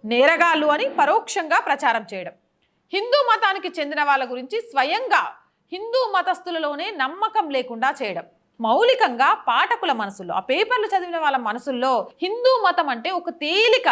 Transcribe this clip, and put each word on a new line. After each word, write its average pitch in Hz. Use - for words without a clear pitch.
నేరగాళ్ళు 311
అని 466
పరోక్షంగా 339
ప్రచారం 247
చేయడం, 185
హిందూ 480
మతానికి 392
చెందిన 294
వాళ్ళ 269
గురించి 254
స్వయంగా 311
హిందూ 466
మతస్థులలోనే 349
నమ్మకం 403
లేకుండా 247
చేయడం, 185
మౌలికంగా 294
పాఠకుల 339
మనసుల్లో, 196
ఆ 190
పేపర్లు 440
చదివిన 349
వాళ్ళ 269
మనసుల్లో 254
హిందూ 480
మతం 339
అంటే 277
ఒక 349
తేలిక 415